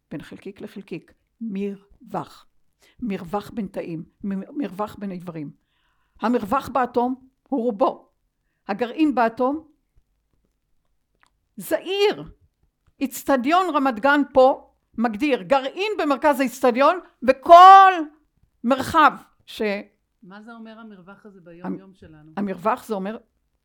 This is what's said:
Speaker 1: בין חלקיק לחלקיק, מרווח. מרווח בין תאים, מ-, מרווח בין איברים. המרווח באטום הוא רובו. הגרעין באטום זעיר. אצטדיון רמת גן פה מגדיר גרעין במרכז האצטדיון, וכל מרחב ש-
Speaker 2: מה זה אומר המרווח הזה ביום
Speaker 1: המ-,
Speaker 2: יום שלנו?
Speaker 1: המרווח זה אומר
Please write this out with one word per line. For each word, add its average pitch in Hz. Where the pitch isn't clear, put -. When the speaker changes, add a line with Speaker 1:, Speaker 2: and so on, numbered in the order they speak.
Speaker 1:
בין 151
חלקיק -
לחלקיק, 196
מרווח. 196
מרווח 190
בין 208
תאים, 165
מ-, 196
מרווח 208
בין 202
איברים. 165
המרווח 240
באטום 247
הוא 269
רובו. 240
הגרעין 240
באטום 247
זעיר. 320
אצטדיון 277
רמת 269
גן 285
פה 269
מגדיר 226
גרעין 277
במרכז 285
האצטדיון, 262
וכל 370
מרחב 262
ש- -
Speaker 2:
מה 196
זה 233
אומר 220
המרווח 196
הזה 196
ביום 175
Speaker 1:
המ-, 185
Speaker 2:
יום 190
שלנו? 156
Speaker 1:
המרווח 202
זה 220
אומר 202